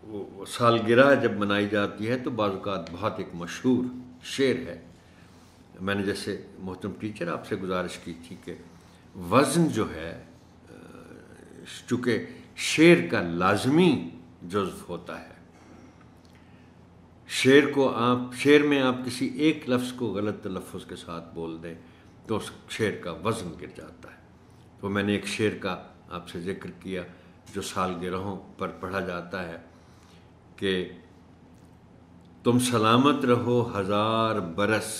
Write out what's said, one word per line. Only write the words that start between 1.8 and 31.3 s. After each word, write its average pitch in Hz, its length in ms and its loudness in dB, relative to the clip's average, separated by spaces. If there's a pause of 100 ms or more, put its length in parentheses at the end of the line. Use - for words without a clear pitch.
है 120 180 0
तो 151 80 -4
बाज़ 107 200 0
औक़ात 92 400 -6
बहुत 98 280 -4
एक 90 160 -8
मशहूर 87 540 -2 (340)
शेर 135 340 0 (100)
है। - 80 -10 (1040)
मैंने 98 220 0
जैसे 101 300 -2 (260)
मोहतरम 95 320 -8 (100)
टीचर 110 280 -6
आपसे - 280 -6
गुजारिश 90 480 -4
की 87 80 -10 (120)
थी 95 100 -16 (100)
कि 87 120 -10 (580)
वज़न 127 520 4
जो 110 180 0
है, 82 260 -8
अ, - 640 -20 (1120)
चूँकि 120 280 0 (480)
शेर 170 460 6
का 107 100 2
लाजमी 104 680 4 (540)
जुज़्व 92 460 -4
होता 85 280 -10
है, - 180 -18 (1900)
शेर 135 420 6
को 139 160 4
आप, 123 480 0
शेर 147 280 8
में 143 180 4
आप 127 240 0
किसी 127 280 -4 (160)
एक 151 200 -4
लफ्ज़ 127 280 0
को 113 160 -2
गलत 101 300 -4
तलफ़ुज़ 92 420 -8
के 92 100 -14
साथ 82 400 -12
बोल 82 220 -8
दें 82 180 -12 (520)
तो 110 100 -2
उस - 160 -8 (160)
शेर 101 360 -2
का 87 60 -6
वज़न 85 480 -4
गिर - 180 -14
जाता - 340 -18
है। - 80 -20 (640)
तो 98 80 -6
मैंने 101 260 2
एक 98 120 -2
शेर 101 360 0
का 95 80 -2 (400)
आपसे 87 300 -10
जिक्र 90 280 -8 (140)
किया 90 220 -8 (480)
जो 98 80 -6
सालगिरहों 92 760 -4 (240)
पर 95 80 -4 (140)
पढ़ा 92 200 -4
जाता 90 400 -6
है 82 220 -10 (960)
कि 98 140 0 (1700)